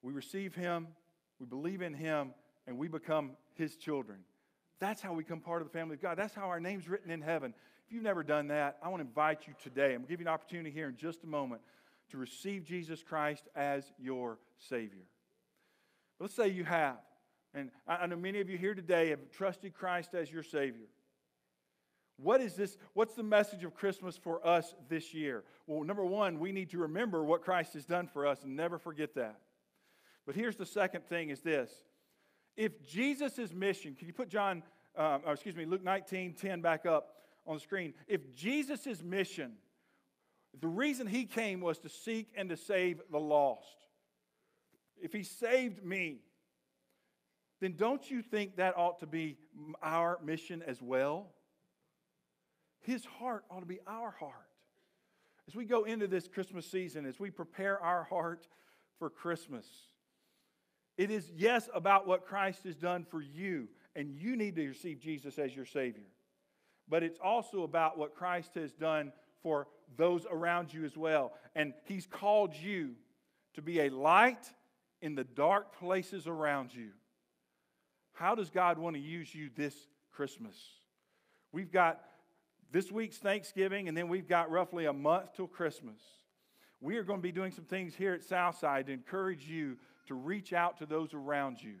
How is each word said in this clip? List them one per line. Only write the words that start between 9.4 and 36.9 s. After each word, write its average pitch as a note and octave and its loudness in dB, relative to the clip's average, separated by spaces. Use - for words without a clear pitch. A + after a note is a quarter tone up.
you C#3+ -18
today. C3+ 4
I'm B2 -4
gonna C3 -12
give E3+ -4
you E3+ -4
an D#3+ 2
opportunity D#3+ -6
here D3 -6
in B2 -10
just E3 -8
a E3 -14
moment C3+ -4
to C#3+ -12
receive F3+ -6
Jesus D#3+ -6
Christ D3+ -2
as C#3+ -2
your B2 -6
Savior. G2+ -8
But E3+ -6
let's G#3+ -8
say G#3+ 4
you F3+ -2
have, D3+ 2
and C#3 -8
I, E3+ 2
I F3 -2
know F3 -2
many G3 -4
of F#3 -4
you F#3+ -6
here G3 -2
today E3+ 4
have C#3 -6
trusted F#3+ -6
Christ F3+ -4
as E3 -4
your D#3 -8
Savior. C3 -2
What G#3 6
is G3+ -4
this? F#3+ -4
What's A3 2
the A#3 -4
message G#3 4
of F3 -8
Christmas F#3 -2
for E3+ -4
us E3 4
this D#3+ -4
year? C#3 -4
Well, D3+ -4
number G3 -2
one, F#3 2
we F3+ -2
need F#3+ -4
to E3+ -4
remember E3+ 0
what D#3+ 6
Christ F3 0
has C#3+ -12
done F3 0
for C#3+ 0
us C#3 2
and C3+ -6
never E3+ 0
forget D3+ -6
that. G#2+ -4
But C#3 -6
here's A3 0
the F#3+ -8
second F#3+ 0
thing E3 -2
is C3+ -6
this. D3 0
If G#3 -2
Jesus' B3 -2
mission, F#3 -2
can E3 -14
you E3+ -14
put G3+ -6
John, F#3+ 0
um, D3+ 4
or D3+ 2
excuse E3 -6
me, E3 -4
Luke F#3 0
nineteen F#3 -2
ten F#3 -4
back E3 4
up D#3+ 4